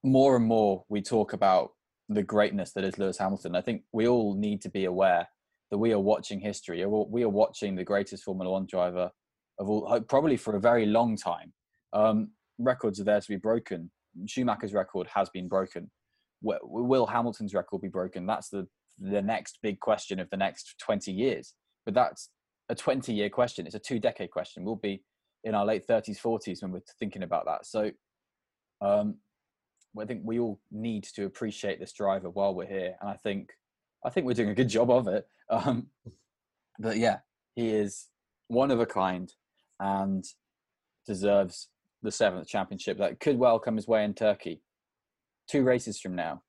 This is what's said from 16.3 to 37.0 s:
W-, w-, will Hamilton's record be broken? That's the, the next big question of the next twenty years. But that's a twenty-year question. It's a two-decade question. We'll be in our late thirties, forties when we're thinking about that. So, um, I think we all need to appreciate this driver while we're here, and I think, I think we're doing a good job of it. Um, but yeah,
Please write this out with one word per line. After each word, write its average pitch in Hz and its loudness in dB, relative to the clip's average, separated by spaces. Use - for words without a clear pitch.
W-, 107 -2
w-, 120 -4
will 127 4
Hamilton's 113 -2
record 95 -2
be 101 -8
broken? 92 -6
That's - -4
the, 95 -8
the 98 -2
next - -4
big - -4
question 104 -2
of 87 -8
the 98 -6
next - -4
twenty 101 -4
years. 110 -2
But 107 -4
that's - 0
a - -4
twenty-year 120 -2
question. 120 -2
It's 98 -12
a 107 -8
two-decade 110 -4
question. 87 -8
We'll 107 -4
be 98 -6
in 110 -4
our 101 0
late 107 0
thirties, 110 0
forties 107 -4
when 92 -8
we're 92 -10
thinking 95 -8
about 85 -4
that. - -6
So, 107 -2
um, - 2
I 110 -6
think 110 -8
we 113 -2
all 110 -2
need 107 -4
to 101 -4
appreciate 104 -6
this 95 -14
driver 98 -2
while 98 0
we're 90 -6
here, 92 -6
and 101 -8
I 95 -8
think, 98 -4
I 123 -2
think 151 0
we're 123 0
doing 107 2
a 104 0
good 123 4
job 117 4
of 123 6
it. 98 -2
Um, - 0
but 107 -2
yeah, 113 2